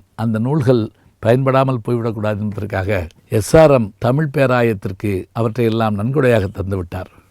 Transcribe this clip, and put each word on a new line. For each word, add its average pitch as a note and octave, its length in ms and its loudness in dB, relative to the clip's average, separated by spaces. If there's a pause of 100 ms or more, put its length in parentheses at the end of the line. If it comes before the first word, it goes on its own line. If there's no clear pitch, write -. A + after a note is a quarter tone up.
(160)
அந்த A2 240 -2
நூல்கள் B2+ 420 2 (420)
பயன்படாமல் C3 640 2
போய்விடக்கூடாது A2 540 -4
என்பதற்காக G2+ 500 -4 (400)
எஸ் A2 280 -2
ஆர் D#3 140 8
எம் A#2+ 160 2 (100)
தமிழ் C#3 360 0
பேராயத்திற்கு A#2 800 0 (200)
அவற்றையெல்லாம் A2+ 680 -2
நன்கொடையாக A#2+ 500 0
தந்துவிட்டார். F#2 640 -8 (200)